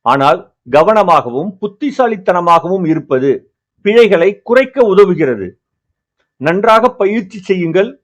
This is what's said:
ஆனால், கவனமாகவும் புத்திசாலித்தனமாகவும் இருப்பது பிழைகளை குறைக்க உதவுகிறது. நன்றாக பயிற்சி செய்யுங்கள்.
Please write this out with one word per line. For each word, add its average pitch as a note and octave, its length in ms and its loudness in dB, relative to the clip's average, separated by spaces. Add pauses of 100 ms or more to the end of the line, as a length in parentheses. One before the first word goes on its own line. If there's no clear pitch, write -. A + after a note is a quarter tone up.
ஆனால், C#3 400 0 (300)
கவனமாகவும் E3 880 0
புத்திசாலித்தனமாகவும் F#3+ 1300 -2
இருப்பது C#3+ 640 -2 (320)
பிழைகளை G3+ 580 2
குறைக்க B3+ 520 0
உதவுகிறது. D3+ 520 2 (880)
நன்றாக A3 580 0
பயிற்சி G#3 440 -4
செய்யுங்கள். F#3 520 -2 (140)